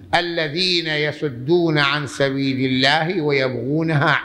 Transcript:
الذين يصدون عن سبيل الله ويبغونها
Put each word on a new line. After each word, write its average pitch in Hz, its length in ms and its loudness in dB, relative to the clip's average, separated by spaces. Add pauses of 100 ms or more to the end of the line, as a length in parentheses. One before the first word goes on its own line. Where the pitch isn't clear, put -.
(140)
الذين 170 720 0
يصدون 151 920 0
عن 143 280 2
سبيل 135 640 0
الله 156 520 2
ويبغونها 139 1040 0